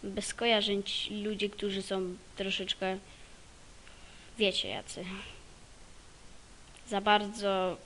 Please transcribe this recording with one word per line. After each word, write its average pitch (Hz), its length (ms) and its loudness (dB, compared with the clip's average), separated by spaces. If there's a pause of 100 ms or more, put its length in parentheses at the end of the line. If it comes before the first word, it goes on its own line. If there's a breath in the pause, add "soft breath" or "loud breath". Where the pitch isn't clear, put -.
Bez 202 320 -4
kojarzeń 202 480 4
ci - 400 -2
ludzie, 208 260 0
którzy 196 340 -2
są 185 340 0 (200)
troszeczkę, 190 640 0 (1400 loud breath)
wiecie 190 300 4
jacy. - 360 -6 (1800 loud breath)
Za 202 120 2
bardzo 202 840 6